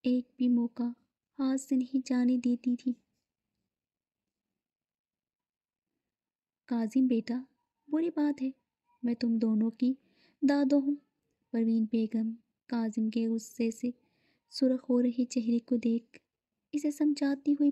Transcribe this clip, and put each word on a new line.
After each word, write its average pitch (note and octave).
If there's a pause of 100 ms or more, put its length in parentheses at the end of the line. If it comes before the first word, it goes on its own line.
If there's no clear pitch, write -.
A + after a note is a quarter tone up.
एक B3 (100)
भी B3
मौका A#3+ (460)
हाथ C4+
से C4+
नहीं B3+
जाने B3
देती A#3+
थी। A#3+ (3750)
"काजिम A#3+
बेटा, A#3 (520)
बुरी D#4+
बात D4
है, C4 (500)
मैं A#3+
तुम A#3
दोनों A3
की B3+ (460)
दादो C#4+
हूँ।" C#4+ (580)
परवीन A3+
बेगम A3 (380)
काजिम A3+
के A3+
गुस्से A3+
से B3 (600)
सुर्ख B3+
हो B3
रहे B3
चेहरे A#3
को A#3+
देख A3+ (540)
इसे D4
समझाती C#4+
हुई C#4+